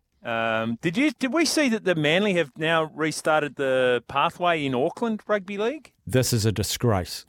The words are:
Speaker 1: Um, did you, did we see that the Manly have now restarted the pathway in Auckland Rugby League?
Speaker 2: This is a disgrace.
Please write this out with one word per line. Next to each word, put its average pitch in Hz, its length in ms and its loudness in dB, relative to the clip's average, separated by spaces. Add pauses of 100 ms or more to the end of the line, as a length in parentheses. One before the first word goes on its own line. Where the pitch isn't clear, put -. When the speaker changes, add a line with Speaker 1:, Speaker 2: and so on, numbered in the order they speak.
(240)
Speaker 1:
Um, 113 580 -2
did 175 140 -2
you, 285 220 2
did 254 140 -4
we 320 120 2
see 294 240 2
that 220 160 -2
the 180 100 2
Manly 170 400 2
have 160 220 0
now 156 380 0
restarted 151 640 0
the 127 520 2
pathway 165 560 0
in 135 100 -2
Auckland 208 540 -2
Rugby 208 300 -2
League? 247 340 -6 (140)
Speaker 2:
This 120 260 2
is 107 120 0
a 110 80 2
disgrace. 98 760 -2